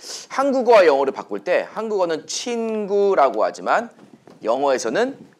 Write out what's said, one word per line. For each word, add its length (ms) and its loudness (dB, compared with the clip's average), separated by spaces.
한국어와 580 4
영어를 260 4
바꿀 320 -10
때 280 0
한국어는 540 -4
친구라고 1160 0
하지만 460 -2
영어에서는 760 -2